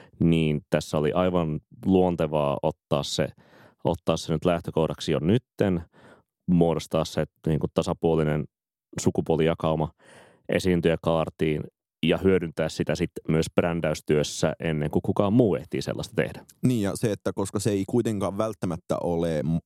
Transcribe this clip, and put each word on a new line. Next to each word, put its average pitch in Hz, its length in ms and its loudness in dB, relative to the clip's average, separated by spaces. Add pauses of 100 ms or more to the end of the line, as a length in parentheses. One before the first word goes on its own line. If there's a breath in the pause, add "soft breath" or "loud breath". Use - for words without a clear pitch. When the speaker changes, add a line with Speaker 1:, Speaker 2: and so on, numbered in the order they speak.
(200 loud breath)
Speaker 1:
niin 80 500 2
tässä - 280 0
oli 76 140 0
aivan 87 480 0 (260)
luontevaa 80 800 2
ottaa 73 400 -2
se, - 240 -2 (560 soft breath)
ottaa 82 340 0
se - 160 -4
nyt 78 120 0
lähtökohdaksi 82 680 -2
jo 71 80 0
nytten, 92 640 0 (680 soft breath)
muodostaa 82 580 2
se 78 200 -4 (220)
niin 80 120 2
kuin - 140 -4
tasapuolinen 80 720 0 (540)
sukupuolijakauma 80 920 0 (580 loud breath)
esiintyjäkaartiin 82 1120 0 (400)
ja 82 140 4
hyödyntää 82 520 0
sitä - 260 -2
sit 85 160 -2 (160)
myös 78 180 2 (100)
brändäystyössä 80 1040 0
ennen 78 320 -2
kuin 90 100 0
kukaan 101 320 0
muu 113 220 4
ehtii 67 260 -6
sellaista - 340 -6
tehdä. - 300 -2 (180)
Speaker 2:
Niin, 123 180 2
ja 98 140 0
se, 113 160 -2
että 98 220 -6
koska 101 260 -4
se 107 120 0
ei 98 160 0
kuitenkaan 104 500 -2
välttämättä 101 600 -4
ole 85 460 -2
m-, 80 220 0